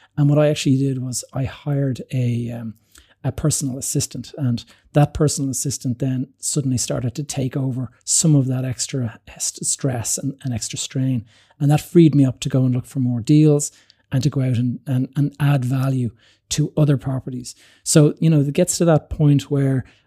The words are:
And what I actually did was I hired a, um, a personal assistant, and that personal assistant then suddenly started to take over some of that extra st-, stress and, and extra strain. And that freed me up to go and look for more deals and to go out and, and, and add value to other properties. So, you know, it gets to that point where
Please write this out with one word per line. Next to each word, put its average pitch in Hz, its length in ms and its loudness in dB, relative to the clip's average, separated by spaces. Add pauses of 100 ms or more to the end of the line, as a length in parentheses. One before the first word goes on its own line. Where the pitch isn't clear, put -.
(160)
And 147 120 4
what 143 100 4
I 151 120 4
actually 143 260 0
did 135 260 -2
was 127 300 -8
I 131 140 -4
hired 139 540 -4 (120)
a, 120 400 -2
um, 117 220 -12 (500)
a 131 80 -2
personal 139 460 -4
assistant, - 600 -6
and 120 260 -2 (280)
that 147 220 2
personal 143 360 0
assistant 127 480 -6
then 131 300 -4 (100)
suddenly 131 400 -2
started 127 380 -4
to 147 80 -6
take 131 320 -4
over 131 340 -4 (140)
some 156 320 4
of 131 100 4
that 127 180 -2
extra 123 540 -6 (200)
st-, - 280 -8
stress 123 520 -4
and, 131 260 -6
and 127 100 -4
extra - 240 -8
strain. 131 460 -2 (340)
And 143 120 2
that 147 100 2
freed 160 340 6
me 143 100 6
up 127 160 -2
to - 80 -2
go 131 160 2
and 127 100 2
look 123 120 -4
for 139 140 -6
more 123 200 0
deals 151 520 4 (380)
and 131 120 0
to 147 80 0
go 139 100 -2
out 127 160 0
and, 120 300 -2
and, 127 300 -2
and 143 240 -2
add 143 240 2
value 131 460 -2 (400)
to - 260 -2
other 147 220 4
properties. 127 560 -8 (300)
So, 151 340 6
you 160 100 2
know, 156 120 4
it 139 120 0
gets 180 260 0
to 185 80 0
that 160 220 2
point 143 420 2
where 135 340 0 (220)